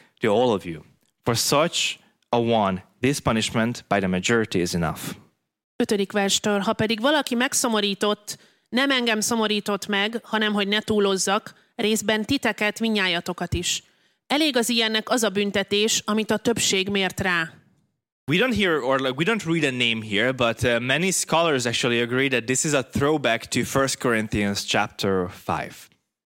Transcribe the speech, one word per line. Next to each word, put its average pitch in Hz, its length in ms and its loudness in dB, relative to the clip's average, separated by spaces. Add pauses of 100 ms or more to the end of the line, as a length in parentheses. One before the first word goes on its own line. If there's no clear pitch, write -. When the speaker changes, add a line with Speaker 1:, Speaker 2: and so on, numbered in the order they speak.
(200)
Speaker 1:
to 117 80 2
all 113 260 4
of 92 100 -4
you. 80 180 -10 (420)
For 120 120 0
such - 640 0 (300)
a 120 100 0
one, 107 460 2 (160)
this 143 200 0
punishment 117 680 -2
by 101 100 2
the 95 80 0
majority 98 520 0
is 87 160 -2
enough." 82 260 -2 (760)
Speaker 2:
Ötödik 208 360 -2
verstől, 202 460 0
"Ha 202 140 0
pedig 220 280 -2
valaki 277 340 0
megszomorított, 214 1040 0 (300)
nem 269 220 0
engem 240 300 2
szomorított 208 640 -2
meg, 208 360 -2
hanem 214 300 0
hogy 202 160 0
ne 208 120 0
túlozzak, 196 720 0 (200)
részben 214 500 0
titeket, 214 560 -2
minnyájatokat 185 720 -2
is. - 280 -4 (440)
Elég 285 300 2
az 233 120 2
ilyennek 220 420 0
az 233 120 2
a 220 80 2
büntetés, 202 720 0
amit 214 260 -2
a 214 60 2
többség 196 520 0
mért 196 320 -2
rá." 175 320 0 (800)
Speaker 1:
We 175 80 2
don't 240 180 2
hear, 175 260 2
or, 131 180 2
like, 131 160 0
we 160 80 -2
don't 208 200 0
read 165 200 0 (100)
a - 20 -4
name 117 300 0
here, 110 260 2
but, 120 300 0
uh, 120 180 2
many 143 300 0
scholars 160 540 2
actually 120 360 0
agree 127 280 0
that 120 160 0
this 117 200 0
is 156 80 0
a 135 100 2
throwback 127 600 0
to 120 200 -2
First 135 340 0
Corinthians 107 640 0
chapter 104 680 0
five. - 420 -6 (560)